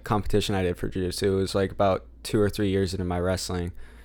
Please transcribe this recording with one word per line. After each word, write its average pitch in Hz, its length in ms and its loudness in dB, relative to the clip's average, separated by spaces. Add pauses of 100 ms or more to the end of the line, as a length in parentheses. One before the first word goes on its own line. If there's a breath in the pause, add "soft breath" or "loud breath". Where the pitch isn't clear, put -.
competition 104 500 2
I 95 80 2
did 90 160 2
for - 120 -4
jiu-jitsu 95 480 0
was, 95 180 0
like, 98 160 2
about 98 340 2 (160)
two - 180 0
or 104 100 4
three 101 200 0
years 95 240 0
into 92 120 -4
my 90 120 -2
wrestling. 90 540 -2 (340 soft breath)